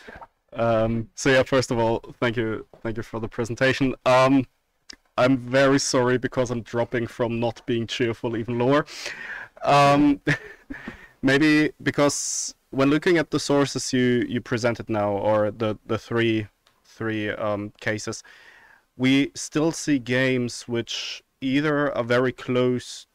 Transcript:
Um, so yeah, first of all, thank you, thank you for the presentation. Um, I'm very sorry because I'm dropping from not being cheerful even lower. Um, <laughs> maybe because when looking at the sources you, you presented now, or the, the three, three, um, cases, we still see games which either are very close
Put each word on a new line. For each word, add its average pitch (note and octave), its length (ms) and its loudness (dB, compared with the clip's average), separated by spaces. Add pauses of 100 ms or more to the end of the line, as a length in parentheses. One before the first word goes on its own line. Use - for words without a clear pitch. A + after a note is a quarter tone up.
(540)
Um, A2+ 600 0
so - 160 -4
yeah, C3 120 6
first B2+ 280 0
of B2 80 0
all, A2+ 200 2 (220)
thank A#2+ 180 -2
you, A2 280 -4 (160)
thank A2+ 140 -6
you A2+ 60 -6
for - 180 -10
the A2 80 -6
presentation. B2 680 -2 (120)
Um, C3 400 4 (720)
I'm B2+ 180 4
very C3+ 420 2
sorry B2+ 380 2
because B2 340 -4
I'm A#2+ 120 -4
dropping A#2 440 -4
from A#2 320 -4
not A#2 280 -4
being A#2 200 -2
cheerful A#2 500 -4
even A#2 220 -4
lower. C3 280 2 (760)
Um, C#3+ 580 4 (500)
<laughs> - 520 -16
maybe D3+ 500 4 (100)
because - 720 -2 (160)
when C3+ 180 2
looking D#3 300 4
at D3 120 -2
the D3+ 100 -2
sources C#3+ 520 0
you, B2 340 4
you A#2 140 -4
presented A#2 480 -2
now, G#2 240 0
or G#2 380 2
the, G#2+ 260 -4 (100)
the A2 120 -2
three, A2+ 480 0 (380)
three, A2 460 -6
um, G#2 500 -4
cases, A2 420 -6 (720)
we C3+ 380 2
still D#3 380 -2
see D3 260 0
games B2 720 -2
which - 540 -6 (180)
either C#3+ 560 0
are A#2+ 80 -2
very B2 280 0
close B2 840 -4